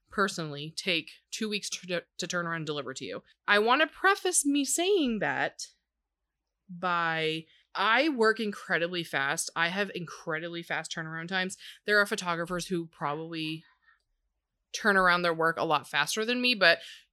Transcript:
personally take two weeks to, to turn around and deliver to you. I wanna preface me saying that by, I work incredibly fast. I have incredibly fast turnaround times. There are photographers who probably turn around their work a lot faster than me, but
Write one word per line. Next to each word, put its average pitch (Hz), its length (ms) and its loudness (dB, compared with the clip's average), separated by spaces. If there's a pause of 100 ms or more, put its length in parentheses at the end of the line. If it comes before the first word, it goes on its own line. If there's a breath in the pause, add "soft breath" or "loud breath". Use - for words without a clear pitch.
(100)
personally 156 640 -4
take 165 340 -2 (200)
two 220 180 -4
weeks 208 220 -4
to, 180 320 -6 (160)
to 180 80 -6
turn 170 200 -2
around 165 120 -4
and 156 80 -6
deliver 143 260 -6
to 135 120 -12
you. 92 180 -8 (260 soft breath)
I 202 120 6
wanna 254 260 4
preface 381 580 2
me 285 180 2
saying 302 580 2
that 143 480 -2 (1000)
by, 165 800 0 (280 soft breath)
I 233 360 4
work 220 280 4
incredibly 180 640 -2
fast. 143 520 -2
I 165 120 2
have 196 260 -2
incredibly 170 680 -8
fast 160 300 -6
turnaround 160 360 -8
times. 185 280 -2 (300 loud breath)
There 208 120 4
are 202 60 6
photographers 175 600 -4
who 170 220 -2
probably 160 760 -6 (1120 soft breath)
turn 196 240 2
around 175 240 6
their 170 100 2
work 160 240 0
a 101 80 0
lot 147 240 0
faster 151 380 0
than 247 160 -2
me, 247 120 2
but 180 260 6 (320 loud breath)